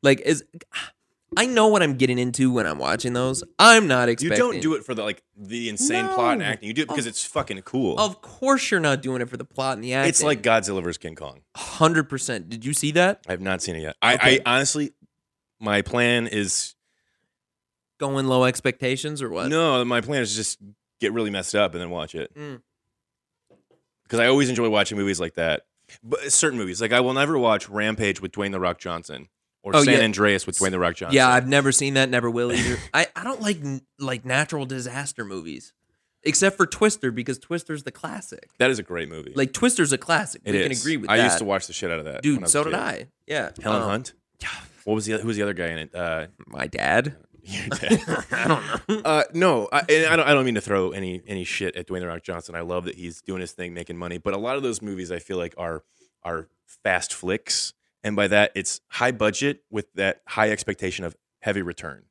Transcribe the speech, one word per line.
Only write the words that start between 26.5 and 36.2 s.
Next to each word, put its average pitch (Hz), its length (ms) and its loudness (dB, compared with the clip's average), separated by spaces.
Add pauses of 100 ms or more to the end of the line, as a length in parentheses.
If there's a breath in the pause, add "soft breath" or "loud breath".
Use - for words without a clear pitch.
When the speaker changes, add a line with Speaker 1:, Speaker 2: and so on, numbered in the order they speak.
Speaker 2:
movies. 92 240 -4
Like, 113 120 0
I 123 60 6
will 127 140 2
never 143 240 2
watch 110 320 2
Rampage 104 500 -2
with 95 120 -8
Dwayne 98 220 -4
The 95 60 -4
Rock 90 200 -2
Johnson 82 500 -10 (320)
or 101 140 -2
Speaker 1:
Oh, 147 80 8
Speaker 2:
San 135 160 6
Speaker 1:
yeah. 123 40 6
Speaker 2:
Andreas 101 440 2
with 95 100 -6
Dwayne 95 140 2
The 92 80 -2
Rock 85 160 2
Johnson. 90 200 -2
Speaker 1:
Yeah, 127 140 8
I've 127 180 4
never 135 240 4
seen 139 220 0
that, 135 160 2
never 120 180 0
will 120 240 0
either. 123 340 -2
Speaker 2:
<laughs> - 80 -14
Speaker 1:
I, 165 120 4 (100)
I 175 80 -10
don't 262 160 -6
like 208 220 -2
n-, 135 200 -6 (180)
like, 127 260 -6
natural 139 400 -2
disaster 127 580 -8
movies. 82 480 -12 (520)